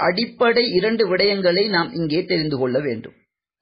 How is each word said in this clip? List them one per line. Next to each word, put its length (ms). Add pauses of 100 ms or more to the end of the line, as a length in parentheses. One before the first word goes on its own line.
அடிப்படை 640 (100)
இரண்டு 340
விடயங்களை 600
நாம் 240
இங்கே 320
தெரிந்து 340
கொள்ள 200
வேண்டும். 380 (460)